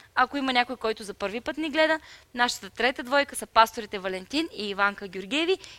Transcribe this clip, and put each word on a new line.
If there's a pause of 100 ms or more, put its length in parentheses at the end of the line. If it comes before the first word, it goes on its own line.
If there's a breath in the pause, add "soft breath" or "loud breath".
(160 soft breath)
ако
има
някой,
който
за
първи
път
ни
гледа, (340 loud breath)
нашата
трета
двойка
са
пасторите
Валентин
и
Иванка
Георгиеви (220 loud breath)